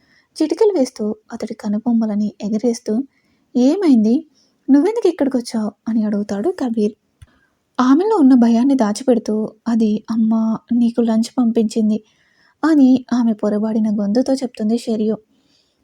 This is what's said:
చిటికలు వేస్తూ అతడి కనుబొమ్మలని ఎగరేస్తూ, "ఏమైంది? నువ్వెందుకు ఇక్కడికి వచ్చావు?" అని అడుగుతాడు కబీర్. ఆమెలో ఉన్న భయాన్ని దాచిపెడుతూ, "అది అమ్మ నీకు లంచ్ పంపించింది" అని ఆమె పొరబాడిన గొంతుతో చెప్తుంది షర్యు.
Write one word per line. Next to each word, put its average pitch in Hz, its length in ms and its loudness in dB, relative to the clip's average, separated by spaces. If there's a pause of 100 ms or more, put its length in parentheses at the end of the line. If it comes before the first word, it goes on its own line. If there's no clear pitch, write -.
(360)
చిటికలు 370 380 0
వేస్తూ 254 320 -2 (260)
అతడి 226 220 -10
కనుబొమ్మలని 214 760 -2 (120)
ఎగరేస్తూ, 220 520 -4 (640)
"ఏమైంది? 254 600 2 (520)
నువ్వెందుకు 392 400 2
ఇక్కడికి 277 300 -2
వచ్చావు?" 220 340 -6 (160)
అని 226 160 -2
అడుగుతాడు 208 460 -4
కబీర్. 226 460 -4 (840)
ఆమెలో 302 400 2
ఉన్న 269 160 6
భయాన్ని 240 420 4
దాచిపెడుతూ, 233 600 0 (320)
"అది 226 240 0 (200)
అమ్మ 220 460 0 (160)
నీకు 233 280 0
లంచ్ 226 300 0
పంపించింది" 220 720 -2 (600)
అని 294 260 4 (240)
ఆమె 233 200 0
పొరబాడిన 214 560 -2
గొంతుతో 214 440 -2
చెప్తుంది 233 440 -4
షర్యు. 214 400 -4 (680)